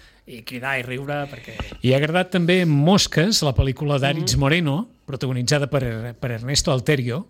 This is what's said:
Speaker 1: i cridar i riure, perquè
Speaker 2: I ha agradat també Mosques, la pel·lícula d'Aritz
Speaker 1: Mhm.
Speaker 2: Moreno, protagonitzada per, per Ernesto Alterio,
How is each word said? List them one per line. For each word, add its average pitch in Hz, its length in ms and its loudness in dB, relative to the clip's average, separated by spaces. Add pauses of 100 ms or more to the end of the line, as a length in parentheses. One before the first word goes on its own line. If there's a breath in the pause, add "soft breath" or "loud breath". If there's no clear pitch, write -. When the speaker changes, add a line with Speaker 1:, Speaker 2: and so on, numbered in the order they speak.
(300 loud breath)
Speaker 1:
i 113 160 -18
cridar 131 320 -6
i 120 80 -4
riure, 139 400 -6
perquè 117 300 -16 (260)
Speaker 2:
I 123 80 2
ha 131 80 4
agradat 165 380 0
també 175 240 4 (100)
Mosques, 160 720 4
la 147 140 2
pel·lícula 143 420 0
d'Aritz 139 380 0
Speaker 1:
Mhm. 135 80 2
Speaker 2:
Moreno, 147 320 2 (340)
protagonitzada 131 580 0
per, 120 460 -4
per 127 160 -6
Ernesto 123 400 -2
Alterio, 131 600 0